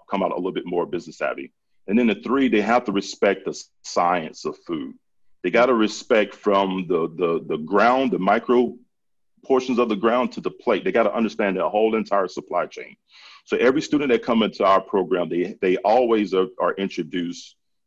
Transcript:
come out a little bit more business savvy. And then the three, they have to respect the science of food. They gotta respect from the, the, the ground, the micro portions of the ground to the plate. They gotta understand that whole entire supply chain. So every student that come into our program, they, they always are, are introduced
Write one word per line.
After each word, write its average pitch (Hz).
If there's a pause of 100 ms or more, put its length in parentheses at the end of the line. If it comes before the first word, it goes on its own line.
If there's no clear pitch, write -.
(100)
come 98
out 87
a -
little 90
bit 82
more 87
business 78
savvy. 67 (340)
And 98
then 120
the 101
three, 127
they 107
have 117
to 104
respect 98
the 78 (260)
science 87
of 76
food. 69 (500)
They 92
gotta 120
respect 110
from 95
the, 82
the, 85
the 82
ground, 107
the 90
micro 117 (680)
portions 127
of 120
the 107
ground 113
to -
the 85
plate. 101
They 92
gotta 110
understand 104
that 87
whole 110
entire 101
supply -
chain. 64 (480)
So -
every 135
student 147
that 113
come 117
into 101
our 95
program, 90
they, 87
they 92
always 110
are, 92 (140)
are 87
introduced 87 (300)